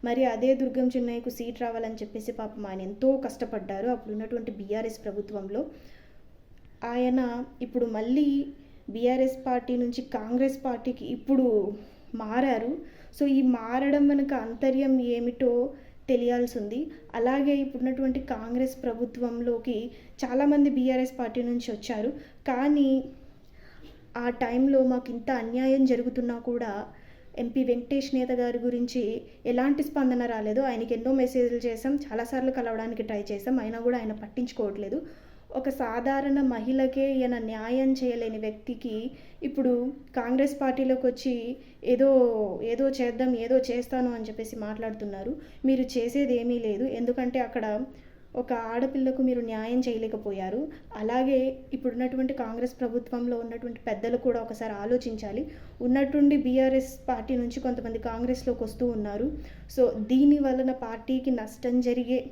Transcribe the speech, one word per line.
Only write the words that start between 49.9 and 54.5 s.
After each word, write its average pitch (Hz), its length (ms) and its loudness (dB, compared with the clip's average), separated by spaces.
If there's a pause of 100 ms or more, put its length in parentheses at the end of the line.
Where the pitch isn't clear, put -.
అలాగే 254 360 2 (380)
ఇప్పుడున్నటువంటి 254 680 -2
కాంగ్రెస్ 233 380 -4
ప్రభుత్వంలో 240 640 -2
ఉన్నటువంటి 233 360 -10 (100)
పెద్దలు 233 360 -2
కూడా 240 200 2
ఒకసారి 220 280 -6 (100)